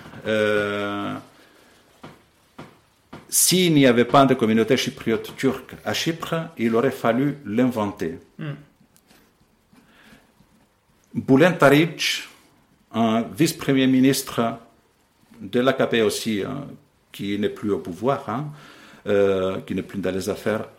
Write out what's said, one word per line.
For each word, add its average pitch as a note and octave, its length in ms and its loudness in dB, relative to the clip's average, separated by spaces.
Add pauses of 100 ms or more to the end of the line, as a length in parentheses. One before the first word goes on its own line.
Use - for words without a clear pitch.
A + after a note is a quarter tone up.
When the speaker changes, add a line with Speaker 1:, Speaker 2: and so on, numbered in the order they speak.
(260)
Speaker 1:
euh, « G#2 880 -2 (2250)
S'il F3 380 4
n'y C#3+ 140 6
avait A#2+ 180 6
pas C3+ 220 6
de B2+ 80 4
communauté A2+ 420 2
chypriote - 640 -4
turque - 360 -4 (120)
à G#2+ 80 -2
Chypre, - 400 -6 (240)
il A2+ 160 0
aurait B2 160 2
fallu C3 560 0
l'inventer. » G2+ 720 -2 (200)
Speaker 2:
Hmm. D3 180 -10 (2500)
Speaker 1:
Bülent C3+ 440 4
Arınç, D3 720 2 (640)
un A2+ 300 0
vice-premier C3 640 0
ministre C3 720 2 (840)
de G#2 200 -4
l'A B2+ 120 4
K B2 160 0
P A#2 140 2
aussi, G#2 400 -2
hein, G2+ 240 -8 (440)
qui G2+ 280 -6
n'est G2+ 100 0
plus G2+ 220 -6
au F#2+ 80 0
pouvoir, G#2 500 -4
hein, C#3+ 240 -6 (540)
euh, G2 540 0
qui - 140 -8
n'est F#2 80 -4
plus - 160 -12
dans F#2 160 -4
les G2 140 -6
affaires, A2 400 -4 (100)